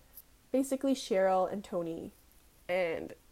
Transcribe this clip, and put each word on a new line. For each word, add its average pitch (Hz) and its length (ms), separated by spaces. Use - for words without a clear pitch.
Basically, 269 440
Cheryl 190 560
and 202 120
Tony, 170 480
and 165 460